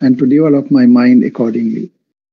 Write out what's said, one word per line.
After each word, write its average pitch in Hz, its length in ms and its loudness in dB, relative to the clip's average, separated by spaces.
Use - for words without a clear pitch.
and 131 180 0
to 143 60 0
develop 143 440 0
my 127 160 2
mind 123 380 2
accordingly, 113 640 -4